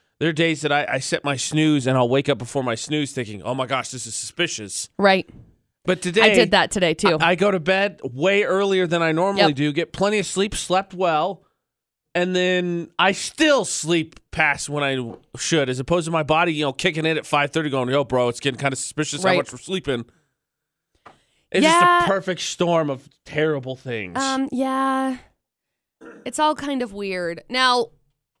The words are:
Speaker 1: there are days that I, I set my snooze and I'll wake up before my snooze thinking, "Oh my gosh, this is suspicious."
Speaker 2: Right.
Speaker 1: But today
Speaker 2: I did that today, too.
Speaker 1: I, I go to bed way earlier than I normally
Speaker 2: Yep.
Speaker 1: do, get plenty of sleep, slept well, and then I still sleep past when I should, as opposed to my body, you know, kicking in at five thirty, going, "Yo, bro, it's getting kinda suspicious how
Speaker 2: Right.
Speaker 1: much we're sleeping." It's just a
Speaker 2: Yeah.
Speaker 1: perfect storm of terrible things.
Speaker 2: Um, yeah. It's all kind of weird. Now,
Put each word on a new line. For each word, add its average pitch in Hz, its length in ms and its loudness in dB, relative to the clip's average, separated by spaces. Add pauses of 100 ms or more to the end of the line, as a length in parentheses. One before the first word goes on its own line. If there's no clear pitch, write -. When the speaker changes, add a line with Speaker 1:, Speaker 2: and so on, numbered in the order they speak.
(200)
Speaker 1:
there 156 100 0
are 165 40 0
days 160 280 0
that 151 100 0
I, 147 180 0
I 135 100 -2
set - 240 -4
my 143 120 -2
snooze 151 500 2
and 131 120 2
I'll 123 120 4
wake 139 200 2
up 135 80 2
before 123 260 -6
my 120 120 -2
snooze 147 380 -4
thinking, 104 300 -8
"Oh 117 100 -4
my 131 140 -4
gosh, 123 240 -4
this 120 160 -10
is 107 80 -10
suspicious." - 800 -6
Speaker 2:
Right. 190 320 2 (560)
Speaker 1:
But 180 160 0
today 214 300 4
Speaker 2:
I - 20 4
did 202 180 4
that 180 200 4
today, 175 220 2
too. 160 280 2
Speaker 1:
I, 165 100 4
I 185 40 2
go 196 160 2
to 190 80 0
bed 190 440 0
way 170 400 0
earlier 190 440 0
than 170 140 0
I 160 100 2
normally 196 360 2
Speaker 2:
Yep. 147 80 0
Speaker 1:
do, 147 180 0
get 165 200 -4
plenty 208 260 0
of 185 60 -2
sleep, 202 300 -2
slept 185 380 -2
well, 175 500 0 (720)
and 180 180 0
then 180 640 0
I 190 140 4
still 277 520 2
sleep 160 560 -2 (120)
past 151 380 0
when 147 140 -2
I 127 300 -2 (240)
should, 143 320 0
as 127 100 -2
opposed 165 260 0
to 165 60 -8
my 160 120 0
body, 160 280 2
you 151 140 -2
know, 139 80 -2
kicking 160 320 -2
in 160 100 0
at - 120 -6
five 143 240 2
thirty, 156 180 -2
going, 127 200 -2
"Yo, 139 160 2
bro, 123 220 2
it's 120 120 -4
getting 123 200 -2
kinda 135 160 -2
suspicious - 460 -6
how 190 80 2
Speaker 2:
Right. 185 80 4
Speaker 1:
much - 140 -2
we're 127 80 -14
sleeping." 143 440 -4 (1500)
It's 196 120 4
just 320 140 6
a 349 80 6
Speaker 2:
Yeah. 349 220 4
Speaker 1:
perfect 185 340 -2
storm 170 480 0
of 131 180 -8 (160)
terrible 147 520 -2
things. 110 420 -8
Speaker 2:
Um, 269 340 -2
yeah. 262 680 -2 (1080)
It's 247 140 -6
all 302 160 2
kind 277 260 -4
of 226 100 -6
weird. 185 580 -6
Now, 254 400 2 (500)